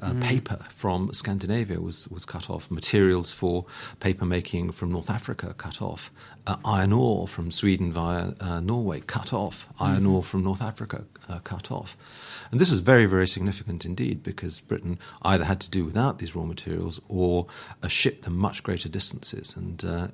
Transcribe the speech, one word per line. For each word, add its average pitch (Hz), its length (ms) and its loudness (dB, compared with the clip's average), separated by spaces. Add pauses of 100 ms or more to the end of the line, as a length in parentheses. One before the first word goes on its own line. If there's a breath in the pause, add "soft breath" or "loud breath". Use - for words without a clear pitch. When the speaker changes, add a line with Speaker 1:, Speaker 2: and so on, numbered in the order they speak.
Speaker 1:
uh, - 100 -2
Speaker 2:
Mm. 123 100 0
Speaker 1:
paper 120 380 0 (160)
from 95 380 0
Scandinavia 98 680 -2
was, 87 300 -8
was 87 160 -12
cut - 240 -10
off, 87 200 -8
materials 90 600 6
for 90 340 0 (360 loud breath)
paper 95 240 2
making 87 480 0
from 87 180 -4
North 85 180 -4
Africa 107 480 -6
cut - 240 -10
off, - 300 -8 (340 loud breath)
uh, 101 200 -2
iron 98 280 4
ore 110 340 4
from 85 240 -6
Sweden 92 400 2
via, 87 480 -2
uh, 87 200 -4
Norway 101 420 0
cut - 320 -4
off, 98 340 -4 (120)
iron 98 240 4
Speaker 2:
Mm-hmm. 98 100 6
Speaker 1:
ore 90 100 4
from 95 200 0
North 98 180 0
Africa, 107 420 -6 (240)
uh, 87 120 -8
cut - 320 -10
off. - 260 -8 (540 loud breath)
And 123 80 4
this 175 120 6
is 123 80 6
very, 117 260 10
very 92 220 6
significant 92 580 -4
indeed, 92 380 -2
because 87 360 -8
Britain - 380 -4 (240 loud breath)
either 90 240 4
had 92 160 2
to - 80 -14
do 92 160 0
without 110 320 0
these - 180 -8
raw 82 100 -4
materials 85 640 -6
or, 90 380 2 (380 loud breath)
uh, 92 40 -2
ship - 360 0
them 87 140 -4
much 98 240 0
greater 90 280 -4
distances. - 680 -8
And, 90 280 -8
uh, 87 300 -2